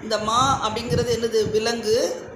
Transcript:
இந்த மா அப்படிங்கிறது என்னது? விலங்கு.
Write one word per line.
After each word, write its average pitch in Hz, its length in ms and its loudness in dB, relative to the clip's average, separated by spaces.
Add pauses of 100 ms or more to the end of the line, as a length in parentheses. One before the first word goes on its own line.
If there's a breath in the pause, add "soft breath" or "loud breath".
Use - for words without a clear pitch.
இந்த 220 140 -4
மா 226 520 2
அப்படிங்கிறது 240 480 -2
என்னது? 220 340 0
விலங்கு. 226 760 0 (100)